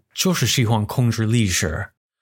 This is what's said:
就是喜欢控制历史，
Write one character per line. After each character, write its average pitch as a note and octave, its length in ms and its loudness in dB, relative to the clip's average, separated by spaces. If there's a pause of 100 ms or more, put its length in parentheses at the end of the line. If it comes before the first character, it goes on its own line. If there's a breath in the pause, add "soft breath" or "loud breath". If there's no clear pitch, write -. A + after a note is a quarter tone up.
(140)
就 F#3 180 0
是 B2+ 140 0
喜 A#2 180 2
欢 G#2+ 220 0
控 A#2+ 240 0
制 A2 160 -2
历 A2+ 200 2
史， D#2+ 420 -4 (340)